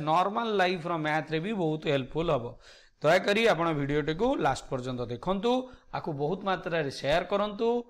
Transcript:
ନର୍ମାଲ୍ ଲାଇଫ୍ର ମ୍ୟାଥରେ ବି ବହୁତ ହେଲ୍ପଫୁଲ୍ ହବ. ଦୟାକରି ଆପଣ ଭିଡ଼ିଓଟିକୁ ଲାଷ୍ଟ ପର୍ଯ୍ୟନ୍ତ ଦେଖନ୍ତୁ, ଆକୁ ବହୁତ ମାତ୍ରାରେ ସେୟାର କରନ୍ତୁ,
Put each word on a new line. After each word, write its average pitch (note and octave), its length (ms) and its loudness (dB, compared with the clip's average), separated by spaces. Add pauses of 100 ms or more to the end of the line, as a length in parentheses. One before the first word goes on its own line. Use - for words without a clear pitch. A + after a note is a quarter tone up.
ନର୍ମାଲ୍ G3 560 2
ଲାଇଫ୍ର F3+ 400 0
ମ୍ୟାଥରେ D#3 440 -2
ବି G3+ 120 -4
ବହୁତ D#3 340 -2
ହେଲ୍ପଫୁଲ୍ D3 440 0
ହବ. A#2+ 280 -2 (460)
ଦୟାକରି F#3+ 420 4
ଆପଣ E3+ 260 4
ଭିଡ଼ିଓଟିକୁ D3+ 640 0
ଲାଷ୍ଟ C#3 340 0
ପର୍ଯ୍ୟନ୍ତ B2+ 320 -4
ଦେଖନ୍ତୁ, G3 680 0 (240)
ଆକୁ C#3 180 -6
ବହୁତ D3+ 320 -2
ମାତ୍ରାରେ E3+ 460 -2
ସେୟାର D3 340 0
କରନ୍ତୁ, G#3 440 0 (220)